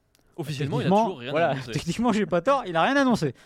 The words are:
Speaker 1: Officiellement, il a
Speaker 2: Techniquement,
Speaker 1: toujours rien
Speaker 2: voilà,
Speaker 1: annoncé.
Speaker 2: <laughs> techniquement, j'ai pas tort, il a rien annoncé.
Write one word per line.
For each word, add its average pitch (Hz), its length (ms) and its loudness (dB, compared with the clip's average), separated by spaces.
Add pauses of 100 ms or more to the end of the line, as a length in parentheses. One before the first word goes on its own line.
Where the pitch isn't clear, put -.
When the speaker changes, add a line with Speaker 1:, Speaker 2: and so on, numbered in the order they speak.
(380)
Speaker 1:
Officiellement, 151 420 -4
il - 20 -2
a - 40 -2
Speaker 2:
Techniquement, 202 200 4
Speaker 1:
toujours 190 140 -6
rien 123 120 -10
Speaker 2:
voilà, 156 200 2
Speaker 1:
annoncé. 127 200 -6
Speaker 2:
<laughs> - 20 -8
techniquement, 214 400 -2
j'ai 208 120 2
pas 175 160 0
tort, 269 240 2
il 175 100 -6
a 160 80 4
rien 254 120 2
annoncé. 240 400 2 (100)